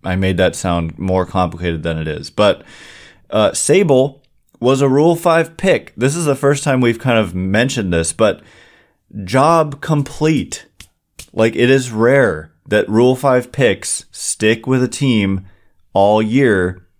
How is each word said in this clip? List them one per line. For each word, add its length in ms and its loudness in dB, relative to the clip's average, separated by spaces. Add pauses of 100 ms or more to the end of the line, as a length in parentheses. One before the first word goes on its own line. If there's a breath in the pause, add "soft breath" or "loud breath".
I 120 -4
made 220 0
that 180 0
sound 440 -4
more 260 0
complicated 560 -4
than 160 -4
it 100 -6
is. 220 -8
But, 320 2 (720 loud breath)
uh, 180 2
Sabol 720 0 (380)
was 220 2
a 60 2
Rule 280 2
five 420 -2
pick. 400 -2
This 180 0
is 100 -4
the 100 2
first 280 0
time 180 0
we've 180 0
kind 180 0
of 160 -2
mentioned 580 -2
this, 220 -2
but 280 0 (840 soft breath)
job 580 0
complete. 840 -2 (680)
Like, 220 0
it 160 2
is 200 0
rare 640 0 (140)
that 200 0
Rule 280 2
five 360 -2
picks 600 -2
stick 560 -4
with 160 0
a 40 -2
team 600 -2 (460 soft breath)
all 280 4
year. 640 0 (140)